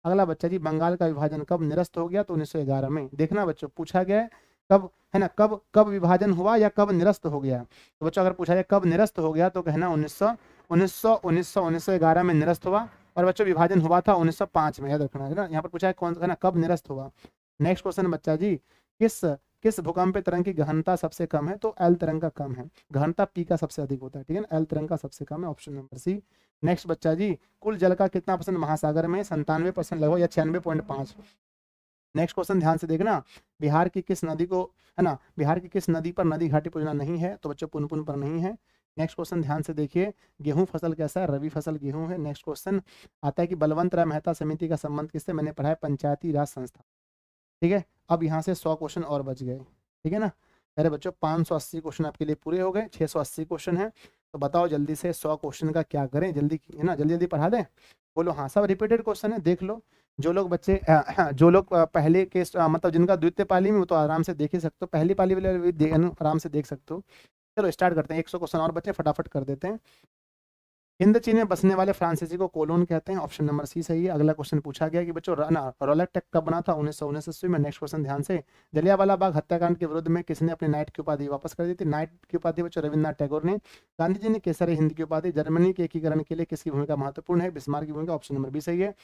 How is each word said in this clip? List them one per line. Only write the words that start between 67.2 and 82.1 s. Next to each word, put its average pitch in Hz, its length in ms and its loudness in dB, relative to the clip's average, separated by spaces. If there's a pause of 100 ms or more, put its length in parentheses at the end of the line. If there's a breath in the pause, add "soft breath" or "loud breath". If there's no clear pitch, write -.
चलो 202 120 2
स्टार्ट 180 240 2
करते 156 200 -2
हैं, 160 40 -2
एक 160 100 -2
सौ 180 100 -6
क्वेश्चन 170 200 -4
और 165 140 0
बच्चे 170 200 -6
फटाफट 156 360 -2
कर 135 160 -4
देते 139 240 -6
हैं। 226 120 -6 (1200 soft breath)
हिंद 214 180 6
चीन 226 180 2
में 220 120 2
बसने 190 260 2
वाले 190 180 2
फ्रांसीसी 170 440 -2
को 185 120 -2
कोलोन 165 360 0
कहते 170 280 -2
हैं, 190 60 -4
ऑप्शन 151 260 -6
नंबर 147 200 -2
सी 170 180 -8
सही 165 220 -2
है। 185 60 0
अगला 156 220 2
क्वेश्चन 151 280 -2
पूछा 151 280 -4
गया 170 160 -2
कि 170 80 -6
बच्चों 165 240 -4
र-, 151 140 0
ना, 139 220 -2 (100)
रोलेट 151 340 2
एक्ट 175 180 -6
कब 160 100 2
बना 165 160 -2
था? 170 120 -2
उन्नीस 151 260 -4
सौ 147 100 -6
उन्नीस 151 200 -8
ईस्वी 180 220 -4
में। 165 80 0
नेक्स्ट 147 220 -4
क्वेश्चन 156 220 -6
ध्यान 139 200 -4
से, 175 220 -4 (300 soft breath)
जलियांवाला 196 420 4
बाग 180 200 2
हत्याकांड 170 400 0
के 170 100 -4
विरुद्ध 160 220 -4
में 175 160 0
किसने 160 280 -2
अपने 160 160 -4
नाइट 147 220 -2
की - 120 -10
उपाधि 143 260 -4
वापस 143 260 -6
कर 170 120 -2
दी 175 80 -2
थी? 185 100 -6
नाइट 156 260 -2 (200)